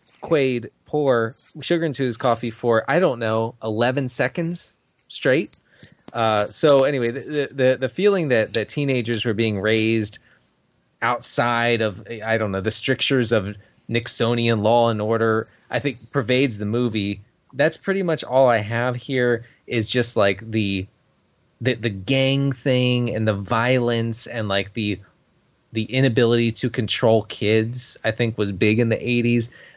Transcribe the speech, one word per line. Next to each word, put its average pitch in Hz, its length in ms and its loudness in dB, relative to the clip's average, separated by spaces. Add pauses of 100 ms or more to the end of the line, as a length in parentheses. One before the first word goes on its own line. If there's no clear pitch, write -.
(220)
Quaid 135 480 0 (160)
pour 127 480 0 (260)
sugar 165 260 0
into 135 160 -4
his 120 140 -2
coffee 120 340 0
for, 113 380 0
I 147 100 2
don't 147 200 2
know, 113 440 -2
eleven 120 460 0
seconds 165 640 -4 (380)
straight. 127 480 0 (560)
Uh, 110 380 2
so 139 340 4
anyway, 131 260 0
the, 127 100 -8
the, 147 340 -4
the, 131 260 4
the 127 80 -2
feeling 190 400 0
that, 110 240 2
that 107 160 0
teenagers 123 560 -2
were 117 100 0
being 107 240 0
raised 110 600 0 (800)
outside 120 800 0
of, 107 260 -4 (180)
I 113 140 0
don't 107 140 -2
know, 95 80 -2
the 101 100 -2
strictures 127 640 0
of 101 240 -2 (340)
Nixonian 117 720 0
law 117 280 4
and 107 120 -2
order, 110 460 0 (220)
I 123 80 -2
think 123 340 -8
pervades 127 460 0
the 104 80 -4
movie. 107 560 -2 (300)
That's 147 240 0
pretty 196 260 -4
much 165 220 -2
all 131 240 4
I 117 100 4
have 117 380 -2
here, 123 480 0 (220)
is 117 220 -2
just, - 280 0
like, 101 320 2
the, 98 380 -2 (720)
the, 120 140 0
the 117 160 -4
gang 135 640 0
thing 123 640 0
and 110 120 -2
the 107 80 2
violence 117 920 0
and, 110 220 -6
like, 98 260 -2
the, 104 260 -4 (720)
the 113 120 -2
inability 117 680 2
to 120 180 -4
control 113 540 2
kids, 110 800 -2
I 113 80 0
think, 113 260 -2
was 101 140 0
big 107 260 2
in 117 100 2
the 113 200 -2
eighties. 120 400 2 (280)